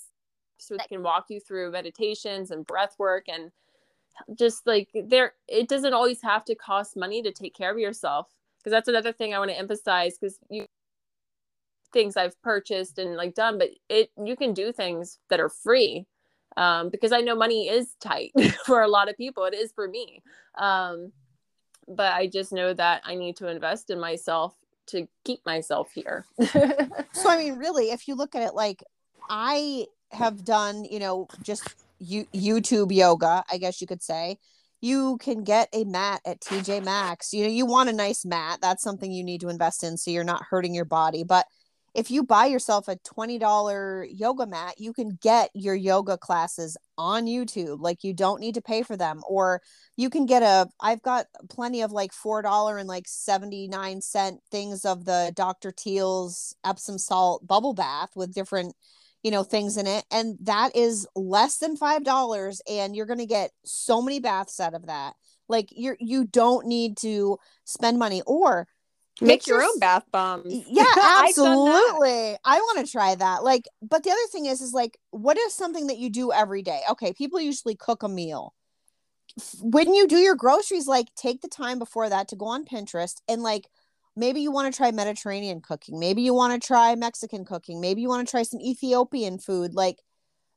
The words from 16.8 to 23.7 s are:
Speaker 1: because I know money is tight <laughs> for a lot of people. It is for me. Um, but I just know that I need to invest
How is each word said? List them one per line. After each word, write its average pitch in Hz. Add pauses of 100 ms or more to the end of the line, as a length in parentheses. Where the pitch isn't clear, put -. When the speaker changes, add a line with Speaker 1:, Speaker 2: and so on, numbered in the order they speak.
Speaker 1:
because 214
I 240
know 240
money 226
is 240
tight -
<laughs> -
for 247
a 214
lot 202
of 208
people. 240
It 185
is 220
for 202
me. 214 (360)
Um, 185 (760)
but 190
I 185
just 190
know 185
that 175
I 175
need 175
to 185
invest 170